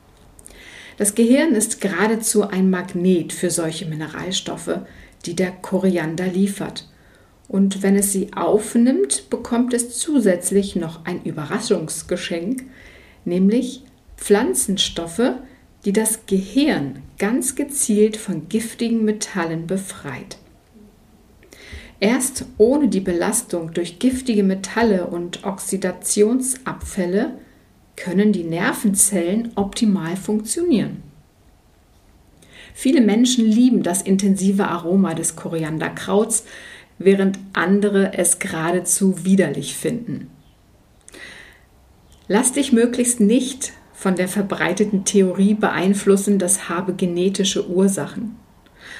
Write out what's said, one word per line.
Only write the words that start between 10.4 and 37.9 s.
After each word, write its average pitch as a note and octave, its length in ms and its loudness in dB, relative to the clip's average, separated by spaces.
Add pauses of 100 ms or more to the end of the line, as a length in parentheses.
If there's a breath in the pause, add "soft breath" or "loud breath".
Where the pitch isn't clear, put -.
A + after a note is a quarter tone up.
noch E3 300 -6
ein F3+ 180 -6
Überraschungsgeschenk, F3 1400 -4 (640 loud breath)
nämlich G3 560 2 (360)
Pflanzenstoffe, G#3 1120 0 (520 loud breath)
die G3+ 80 0
das A3 360 0
Gehirn F#3+ 720 0 (180)
ganz A#3 380 -2
gezielt G#3+ 640 2
von D#3+ 320 -6
giftigen A3+ 540 -2
Metallen E3 640 -2
befreit. E3 720 -8 (1600 loud breath)
Erst A#3 460 0 (140)
ohne B3+ 280 6
die F#3+ 120 0
Belastung F3 760 -4
durch E3+ 240 -6
giftige A#3+ 460 0
Metalle F#3+ 640 0
und F3 360 -8
Oxidationsabfälle G3 1900 -2 (640 loud breath)
können G3 360 2
die F3 120 -2
Nervenzellen G3 1120 0
optimal F#3+ 640 0
funktionieren. G#3+ 840 -2 (1700 loud breath)
Viele C4+ 260 2
Menschen A3+ 460 4
lieben A3 340 4
das F3+ 220 -2
intensive G3 640 2
Aroma E3+ 480 2
des E3 200 -4
Korianderkrauts, E3 1080 -2 (560 loud breath)
während G3 380 4 (140)
andere G3 640 2